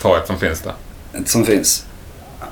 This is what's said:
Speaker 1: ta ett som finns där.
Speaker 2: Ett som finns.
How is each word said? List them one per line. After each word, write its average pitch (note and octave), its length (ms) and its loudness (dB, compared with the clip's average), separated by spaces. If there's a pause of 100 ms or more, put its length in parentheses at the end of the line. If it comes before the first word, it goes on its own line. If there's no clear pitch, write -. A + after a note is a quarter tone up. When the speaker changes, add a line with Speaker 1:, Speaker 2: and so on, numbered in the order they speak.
Speaker 1:
ta F#2 160 6
ett D#2+ 100 0
som F#2 120 -2
finns D#2+ 220 0
där. - 120 -8 (400)
Speaker 2:
Ett F#2 160 -6
som A#2 160 4
finns. - 420 4 (640)